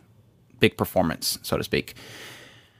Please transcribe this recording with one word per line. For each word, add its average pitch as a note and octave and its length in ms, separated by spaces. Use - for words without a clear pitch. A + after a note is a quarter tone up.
big A2 160
performance, - 640
so - 140
to - 80
speak. - 300